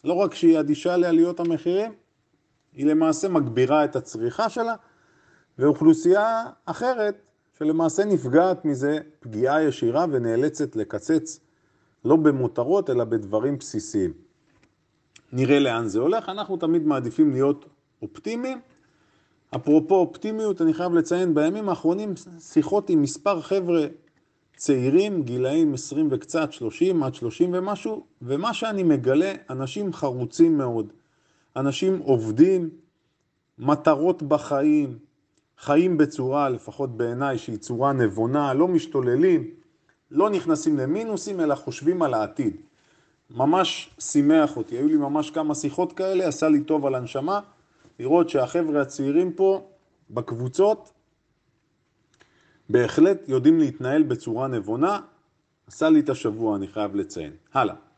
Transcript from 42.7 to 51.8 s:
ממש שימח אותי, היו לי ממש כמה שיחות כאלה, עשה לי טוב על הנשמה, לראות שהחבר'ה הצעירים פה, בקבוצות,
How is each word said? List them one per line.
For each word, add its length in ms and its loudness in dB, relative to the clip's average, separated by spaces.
ממש 720 -2
שימח 580 2
אותי, 180 -8
היו 120 0
לי 100 4
ממש 340 -2
כמה 240 -4
שיחות 380 -4
כאלה, 340 -2
עשה 220 0
לי 120 4
טוב 240 0
על 100 0
הנשמה, 440 -4
לראות 300 2
שהחבר'ה 520 0
הצעירים 520 -2
פה, 340 0
בקבוצות, 840 -2